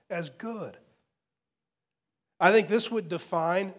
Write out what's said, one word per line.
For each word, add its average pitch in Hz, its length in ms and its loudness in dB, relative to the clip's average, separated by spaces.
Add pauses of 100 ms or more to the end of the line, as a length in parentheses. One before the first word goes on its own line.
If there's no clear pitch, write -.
as 170 220 -6
good. 208 460 -12 (1600)
I 180 140 6
think 208 160 4
this 220 200 0
would 208 200 -4
define 175 720 -2